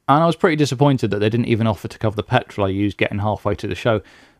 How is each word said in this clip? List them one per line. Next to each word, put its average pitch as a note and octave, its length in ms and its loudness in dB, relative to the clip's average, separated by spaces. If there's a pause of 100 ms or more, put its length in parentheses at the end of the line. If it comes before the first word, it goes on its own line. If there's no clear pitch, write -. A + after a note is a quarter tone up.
And D3 160 4
I E3+ 40 4
was E3 100 2
pretty E3 200 2
disappointed C3+ 540 2
that G2+ 100 -2
they G#2+ 100 2
didn't A#2+ 180 -2
even A2+ 180 0
offer G#2+ 220 -4
to - 100 -16
cover G#2+ 180 -4
the G#2+ 60 -6
petrol A#2+ 440 -2
I F#2+ 40 0
used G2 280 -2
getting G#2 220 -2
halfway G#2 340 -2
to - 120 -12
the G#2 80 -6
show, G#2+ 280 -2 (380)